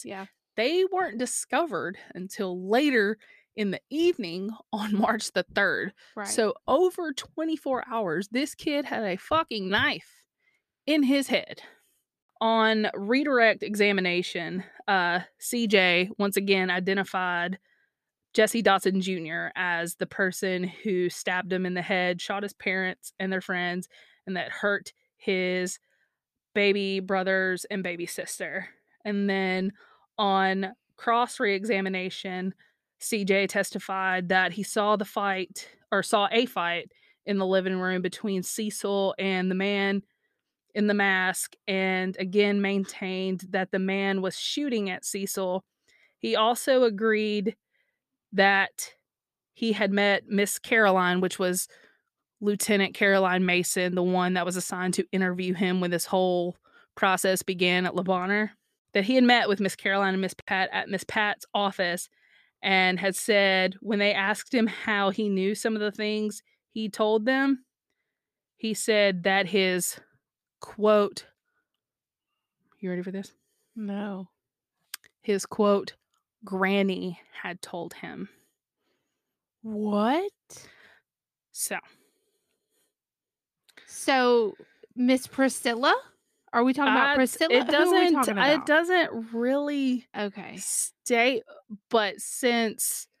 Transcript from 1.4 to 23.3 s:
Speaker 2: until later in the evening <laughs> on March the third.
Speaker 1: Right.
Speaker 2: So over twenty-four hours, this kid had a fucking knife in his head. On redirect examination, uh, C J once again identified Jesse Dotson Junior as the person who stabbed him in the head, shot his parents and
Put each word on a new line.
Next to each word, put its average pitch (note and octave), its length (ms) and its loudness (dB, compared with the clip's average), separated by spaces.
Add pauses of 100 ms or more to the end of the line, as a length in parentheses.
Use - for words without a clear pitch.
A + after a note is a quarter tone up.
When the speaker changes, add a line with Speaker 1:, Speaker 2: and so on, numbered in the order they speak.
Speaker 2:
until F#3 520 -8
later A3+ 520 2 (360)
in G#3 140 -2
the E3 120 -4 (100)
evening A3 580 -2 (120)
<laughs> - 120 -14
on G#3 220 -2
March A3 380 0
the F3+ 200 0
third. F3 400 0 (220)
Speaker 1:
Right. G3+ 120 -10
Speaker 2:
So G#3+ 280 0 (120)
over E4 460 2
twenty-four D#4 760 -4
hours, G3+ 420 -2
this C4+ 260 -4
kid C#4+ 300 -2
had A#3+ 180 -4
a F#3 120 -2
fucking A3 540 -2
knife A#3 540 -2 (640)
in D4+ 160 4
his C4+ 240 4
head. - 340 -4 (800)
On A3 540 4
redirect A#3+ 640 2
examination, F#3 1040 0 (240)
uh, F3+ 320 2 (180)
C A#3 300 -2
J F#3 500 4
once G3+ 180 0
again G3 360 2
identified F#3 880 -2 (720)
Jesse A3 300 4
Dotson F#3+ 380 4
Junior E3+ 540 -6
as E3+ 420 -4
the F3 100 -4
person F#3 560 -2
who F3+ 480 -2
stabbed F3+ 420 -4
him F#3 140 0
in F3+ 80 -4
the F3 80 -4
head, F3+ 380 0
shot G3+ 200 -6
his G3+ 120 -8
parents F#3 640 -6
and F#3+ 120 -4